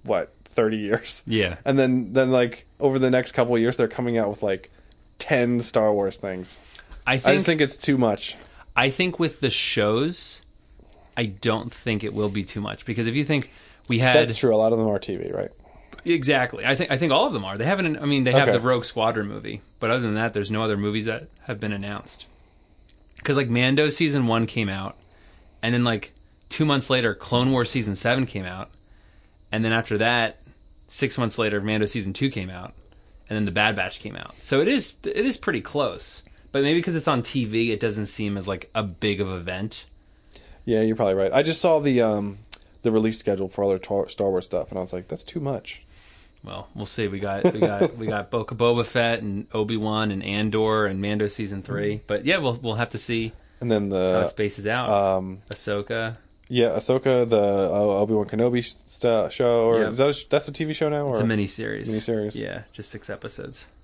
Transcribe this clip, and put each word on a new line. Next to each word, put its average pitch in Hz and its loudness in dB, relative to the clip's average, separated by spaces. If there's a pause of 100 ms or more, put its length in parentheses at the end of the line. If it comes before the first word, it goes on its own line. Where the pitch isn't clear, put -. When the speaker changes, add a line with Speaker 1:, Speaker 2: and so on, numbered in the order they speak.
Speaker 1:
what, 92 0 (120)
thirty 110 2
years? 104 -2
Speaker 2:
Yeah. 98 0
Speaker 1:
And 139 2
then, 127 2
then, 131 4
like, 123 2 (120)
over 135 2
the 131 4
next 127 2
couple 120 2
of 117 4
years, 120 2
they're 117 2
coming 120 -2
out 104 2
with, 104 -6
like, 98 -2 (480)
ten 123 2
Star 110 2
Wars 101 0
things. 92 -8 (480)
Speaker 2:
I 127 2
Speaker 1:
I 135 0
Speaker 2:
think 131 4
Speaker 1:
just 180 0
think 160 2
it's 139 0
too 139 2
much. 110 0 (380)
Speaker 2:
I 131 2
think 180 -2
with 165 -2
the 127 2
shows, - -2 (760)
I 120 0
don't 107 -2
think 107 -4
it 104 -6
will 104 0
be 101 -2
too - -8
much, 101 -8
because 113 -2
if 117 -2
you 147 0
think 147 -2 (380)
we 117 4
had 127 6
Speaker 1:
That's 117 4
true. 117 4
A - 6
lot 110 6
of 113 4
them 110 2
are 101 0
T 92 -6
V, 90 -6
right? 92 -6 (540)
Speaker 2:
Exactly. 135 0
I 135 2
think, 151 -2
I 135 2
think 147 2
all 190 4
of 226 -2
them 101 -4
are. 98 -6
They 117 -2
haven't, 180 0
I 147 -6
mean, 139 2
they 127 4
have 135 6
Speaker 1:
Okay. 104 4
Speaker 2:
the 98 4
Rogue 127 2
Squadron 110 -2
movie, 104 -10 (200)
but 113 -2
other 127 2
than 107 -2
that, 110 -2
there's 101 -4
no 107 -2
other 107 0
movies 104 -2
that 110 -6 (140)
have 107 -8
been 107 -4
announced. 101 -10 (960)
'Cause, 139 0
like, 131 0
Mando 135 4
season 143 2
one 113 2
came 107 -4
out, 95 -8 (680)
and 117 0
then, 120 2
like, 113 -2 (360)
two - -2
months 139 2
later, 117 2
Clone 123 0
Wars 120 2
season 107 -2
seven 127 0
came 95 -8
out, 92 -10 (840)
and 110 0
then 113 2
after 113 0
that, 117 0 (480)
six - -4
months 117 0
later, 104 0
Mando 107 0
season 98 -4
two 135 -2
came 92 -8
out, 92 -14 (560)
and 107 -6
then 107 0
The 98 -2
Bad 104 2
Batch 95 -6
came 101 -14
out. - -16
So 139 2
it 185 2
is, 262 0 (100)
it 226 -2
is 269 -2
pretty 143 -4
close. - -6 (280)
But 139 0
maybe 160 4
'cause 170 -2
it's 156 -2
on 135 2
T 123 -2
V, 113 0
it 104 -2
doesn't 104 -2
seem 101 -4
as, 92 -6
like, 92 -6
a 113 0
big 98 -2
of 95 -2
event. 92 -8 (800)
Speaker 1:
Yeah, 110 2
you're 110 2
probably 101 2
right. 95 2
I 139 4
just 156 0
saw 165 4
the, 139 4
um, 104 0 (440)
the 117 2
release 110 2
schedule 98 -2
for 101 -2
other 95 2
tar-, 98 -2
Star 98 0
Wars 90 -2
stuff, - -6
and 95 -6
I - -4
was 92 -8
like, 92 -8
"That's - -10
too - -8
much." 139 -8 (600)
Speaker 2:
Well, 92 -14
we'll 101 -8
see. 110 -4
We 98 -4
got, 101 0
we 110 -6
got, 120 0
we 110 -8
got 104 -4
Speaker 1:
<laughs> - -6
Speaker 2:
Book 110 -4
of 117 -8
Boba 120 4
Fett 117 0
and 104 -6
Obi-Wan 107 0
and 95 -6
Andor 107 2
and 95 -2
Mando 104 0
season 98 -8
three. 104 -4
But 123 -2
yeah, 180 2
we'll, 131 0
we'll 110 -4
have 117 -2
to 113 -8
see 113 -4 (280)
Speaker 1:
And 120 -4
then 101 2
the, 92 2
Speaker 2:
how 90 2
it - -4
spaces 104 -4
out. 120 0
Speaker 1:
um, 95 2
Speaker 2:
Ahsoka. 113 -4 (360)
Speaker 1:
Yeah, 117 4
Ahsoka, 127 2
the, 113 4
uh, 101 4 (320)
Obi-Wan 107 2
Kenobi 120 0
s-, - -6 (120)
st-, 113 0
show, 117 2
or 113 4
Speaker 2:
Yeah. 107 0
Speaker 1:
is 117 -6
that 139 4
a 143 2
sh-, - -8
that's 147 0
a 143 -10
T 156 -6
V 156 -4
show 151 0
now, 147 -2
Speaker 2:
It's 110 0
a - 2
Speaker 1:
or? 113 2
Speaker 2:
miniseries. 107 -2
Speaker 1:
Miniseries. 107 -2
Speaker 2:
Yeah, 104 -8 (100)
just - -14
six - -16
episodes. - -14 (180)